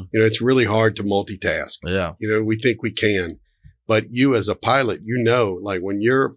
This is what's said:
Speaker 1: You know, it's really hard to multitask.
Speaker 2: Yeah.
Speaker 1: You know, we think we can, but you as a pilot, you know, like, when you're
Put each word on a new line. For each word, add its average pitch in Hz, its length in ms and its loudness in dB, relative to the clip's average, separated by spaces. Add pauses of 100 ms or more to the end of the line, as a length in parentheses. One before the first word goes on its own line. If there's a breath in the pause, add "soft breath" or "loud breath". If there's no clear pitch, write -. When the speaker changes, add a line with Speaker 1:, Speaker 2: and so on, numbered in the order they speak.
(140)
Speaker 1:
You 110 60 2
know, 110 60 6
it's 110 160 0
really 127 220 4
hard 110 340 2
to 104 60 -6
multitask. 95 840 -2
Speaker 2:
Yeah. 87 340 -2
Speaker 1:
You 107 120 -4
know, 110 120 2
we 110 140 0
think 117 240 -2
we 113 120 -4
can, 95 460 -2 (460 soft breath)
but 110 260 0
you 131 220 2
as 101 140 2
a 101 80 -2
pilot, 117 480 0
you 113 180 -4
know, 113 400 2
like, 98 200 -4
when 98 200 -4
you're 131 360 0